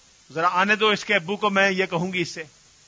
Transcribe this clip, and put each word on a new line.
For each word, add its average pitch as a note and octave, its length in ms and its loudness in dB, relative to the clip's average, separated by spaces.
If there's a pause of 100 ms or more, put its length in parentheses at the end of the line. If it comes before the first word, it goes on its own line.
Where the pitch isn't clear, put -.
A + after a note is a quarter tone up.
(320)
"ذرا E3 200 0
آنے G3 240 2
دو G#3+ 120 2
اس G#3 160 0
کے G#3+ 100 0
ابو F#3+ 220 -2
کو، G#3 140 -2
میں G3 200 4
یہ F#3+ 160 0
کہوں F#3 260 -4
گی F#3 80 -4
اس D#3+ 80 -4
سے، D#3+ 160 -12 (440)